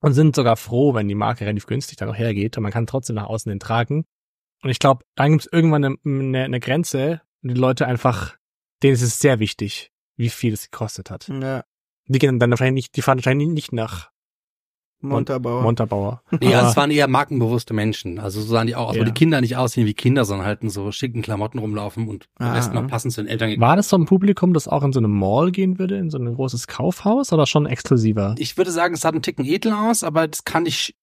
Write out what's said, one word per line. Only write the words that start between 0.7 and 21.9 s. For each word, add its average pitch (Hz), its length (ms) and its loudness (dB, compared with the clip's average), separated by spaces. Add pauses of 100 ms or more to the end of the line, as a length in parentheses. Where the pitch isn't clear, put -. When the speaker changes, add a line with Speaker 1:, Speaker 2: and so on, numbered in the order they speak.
Speaker 1:
wenn 107 140 0
die 101 60 -2
Marke 104 300 -2
relativ 104 220 -4
günstig 131 320 -8
dann 98 100 -6
auch 107 80 -6
hergeht 110 400 -2
und 120 60 -4
man 104 100 -4
kann 117 140 -2
trotzdem 120 300 -6
nach 104 100 -6
außen 110 240 -6
hin 98 100 -6
tragen. 117 440 -2 (600)
Und 131 60 -2
ich 123 80 -2
glaub, 135 240 2 (140)
dann 143 160 4
gibt's 156 180 2
irgendwann 160 340 4
eine, 135 200 -2
eine, 135 400 -2
eine 127 160 -4
Grenze, 147 600 -2 (220)
und 131 60 -6
die 123 120 -2
Leute 127 280 2
einfach, 123 480 -2 (480)
denen 139 100 8
ist 120 80 0
es 117 160 -2
sehr 131 220 4
wichtig, - 500 -6 (260)
wie 117 120 -2
viel 113 240 -2
es - 180 -10
gekostet - 400 -10
hat. - 180 -14
Speaker 2:
Ja. 135 360 -6 (420)
Speaker 1:
Die 131 140 2
gehen 131 180 4
dann 120 120 4
wahrscheinlich 127 340 2
nicht, - 120 -10
die 131 60 -4
fahren 131 160 2
wahrscheinlich 139 300 0
nicht 156 240 -4
nach 110 400 -8 (880)
Mon-, 139 140 -4
Speaker 2:
Montabaur. 127 480 -2
Speaker 1:
Montabaur. 113 680 0
Speaker 3:
Nee, 165 240 0
also 127 60 6
Speaker 1:
Aber 120 100 6
Speaker 3:
es 113 60 2
waren 143 160 4
eher 143 160 4
markenbewusste 123 680 0
Menschen. 104 460 -2
Also 104 200 -8
so 107 120 -6
sahen 113 160 2
die 117 80 -4
auch 117 140 -4
aus, 113 40 -4
Speaker 1:
Ja. 113 60 0
Speaker 3:
wo 117 40 4
die 113 60 2
Kinder 151 300 4
nicht 123 160 0
aussehen 123 280 0
wie 104 100 0
Kinder, 127 300 2
sondern 98 220 -4
halt 104 160 -4
in 110 80 -4
so 101 220 -6
schicken 117 300 -6
Klamotten 107 360 -4
rumlaufen 107 480 -6